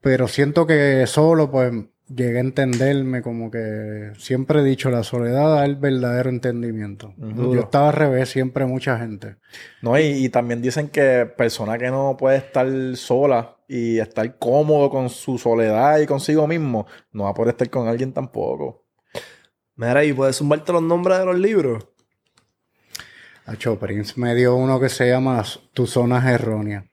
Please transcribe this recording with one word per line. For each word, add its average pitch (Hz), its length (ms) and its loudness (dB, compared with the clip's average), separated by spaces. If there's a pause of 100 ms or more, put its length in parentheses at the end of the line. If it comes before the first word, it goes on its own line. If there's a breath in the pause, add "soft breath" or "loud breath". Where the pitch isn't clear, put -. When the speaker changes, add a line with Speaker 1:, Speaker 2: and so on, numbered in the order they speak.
Speaker 1:
Pero 127 260 2
siento 147 400 2
que 143 400 4
solo, 156 420 4
pues, 131 220 0 (420)
llegué 123 240 -2
a 123 40 0
entenderme, 131 800 0
como 117 300 -8
que 107 680 -8
siempre 131 420 0
he 147 40 4
dicho, 135 260 0
la 120 140 0
soledad 127 520 2
da 143 100 2
el 143 120 -2
verdadero 127 520 0
entendimiento. 113 880 -6
Speaker 2:
Ujú. 113 120 -12
Speaker 1:
Yo 117 140 -4
Speaker 3:
Duro. 123 180 2
Speaker 1:
estaba 143 280 2
al 143 60 2
revés, 131 320 0
siempre 131 380 -2
mucha 127 320 -2
gente. 107 400 -10 (440 loud breath)
Speaker 2:
No, 120 160 2
y, 156 60 4
y 139 260 0
también 120 320 -2
dicen 147 280 -4
que 131 360 4
persona 113 520 -4
que 123 120 -4
no 135 280 -2
puede 131 200 2
estar 131 300 -2 (280)
sola 123 600 0 (120)
y 117 320 -2
estar 110 380 -4
cómodo 143 520 2
con 131 200 -2
su 123 280 -6
soledad 117 640 2
y 151 60 4
consigo 151 420 0
mismo, 147 380 -2 (280 loud breath)
no 104 120 -4
va 98 40 0
a 101 40 -4
poder 113 180 0
estar 120 180 -2
con 123 180 -2
alguien 123 240 -2
tampoco. - 720 -6 (960 loud breath)
Speaker 3:
Mira, 123 260 2
¿y 151 80 4
puedes 135 240 2
zumbarte 151 380 0
los 170 100 2
nombres 180 360 2
de 190 60 0
los 180 140 0
libros? 170 480 0 (1600 loud breath)
Speaker 1:
Acho, 110 340 -4
Prince 104 380 -6
me 120 180 -2
dio 123 200 4
uno 131 240 2
que 127 100 0
se 123 200 0
llama 127 340 2 (300)
Tu 123 140 0
Zona 127 440 2
Errónea 107 600 -2